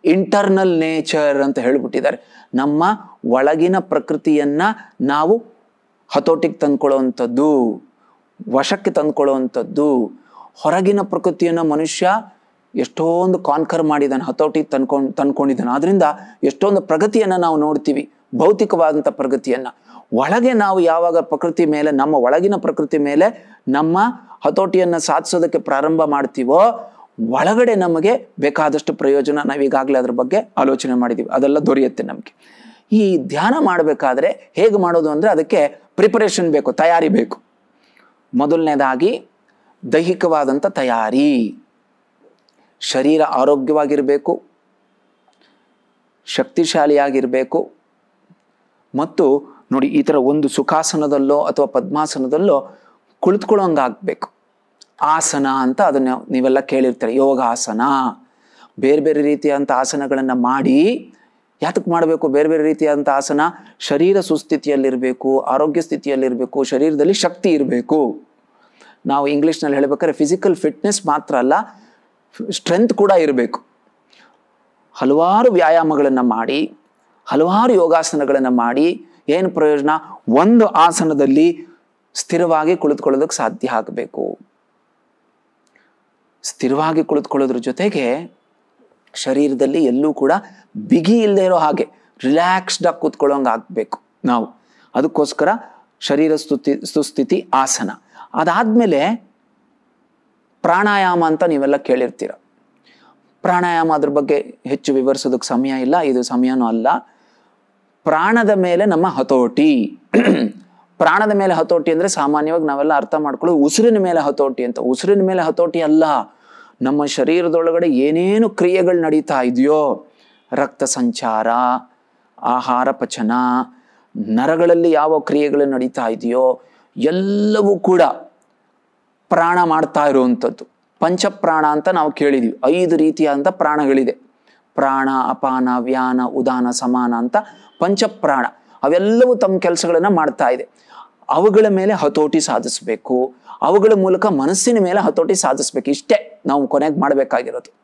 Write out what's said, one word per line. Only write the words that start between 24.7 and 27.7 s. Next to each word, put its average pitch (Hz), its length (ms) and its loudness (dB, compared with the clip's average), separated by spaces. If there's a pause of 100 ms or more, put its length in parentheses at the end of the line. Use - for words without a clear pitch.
ಸಾಧಿಸೋದಕ್ಕೆ 165 640 -2
ಪ್ರಾರಂಭ 156 460 0
ಮಾಡ್ತೀವೋ, 147 880 0 (360)
ಒಳಗಡೆ 208 460 2